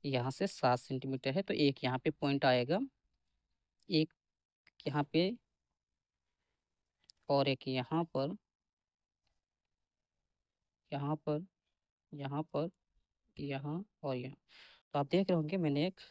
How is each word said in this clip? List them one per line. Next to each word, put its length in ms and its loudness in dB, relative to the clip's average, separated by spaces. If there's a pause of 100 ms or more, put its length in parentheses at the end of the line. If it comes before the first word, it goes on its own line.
यहाँ 260 0
से 160 -2
सात 320 2
सेंटीमीटर 560 -4
है, 80 0
तो 120 -4
एक 300 2
यहाँ 140 0
पे 120 0
point 340 0
आएगा, 360 4 (1080)
एक 220 2 (720)
यहाँ 260 0
पे 240 2 (1900)
और 200 4
एक 200 -2
यहाँ 360 0
पर, 320 -2 (2500)
यहाँ 240 -2
पर, 300 -2 (680)
यहाँ 280 -4
पर, 280 -4 (680)
यहाँ 440 -6 (180)
और 140 -2
यहाँ। 200 -8 (560)
तो 60 0
आप 80 2
देख 240 2
रहे 60 4
होंगे, 200 0
मैंने 300 2
एक 140 -6 (100)